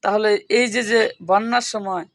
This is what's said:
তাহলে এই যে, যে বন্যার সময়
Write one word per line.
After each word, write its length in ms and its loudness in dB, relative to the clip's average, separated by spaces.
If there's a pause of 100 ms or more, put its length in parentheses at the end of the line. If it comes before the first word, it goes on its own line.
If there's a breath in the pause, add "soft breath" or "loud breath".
তাহলে 300 0 (180)
এই 180 2
যে, 160 -2
যে 280 2 (160)
বন্যার 340 2
সময় 440 -6 (100)